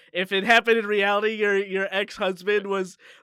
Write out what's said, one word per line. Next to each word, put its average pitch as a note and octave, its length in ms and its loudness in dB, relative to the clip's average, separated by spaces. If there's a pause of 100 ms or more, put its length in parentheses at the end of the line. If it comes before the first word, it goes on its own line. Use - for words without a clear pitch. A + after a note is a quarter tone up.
(140)
If F#3 180 -4
it F#3+ 120 0
happened A3+ 340 4
in G#3+ 80 -2
reality, G#3 500 0
your, G#3 220 0
your G3 340 -2
ex-husband G3 760 -2
was, F#3+ 280 -4 (280)